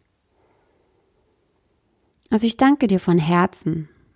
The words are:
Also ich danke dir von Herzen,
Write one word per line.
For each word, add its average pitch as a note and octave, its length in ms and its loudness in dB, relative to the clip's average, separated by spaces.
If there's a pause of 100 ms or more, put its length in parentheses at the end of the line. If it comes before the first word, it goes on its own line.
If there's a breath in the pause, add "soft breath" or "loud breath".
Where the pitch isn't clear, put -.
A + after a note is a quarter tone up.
(2250)
Also A3 180 0
ich A3+ 80 -4
danke C4+ 320 2
dir F#3+ 120 0
von F3 180 0
Herzen, E3 720 -2 (260)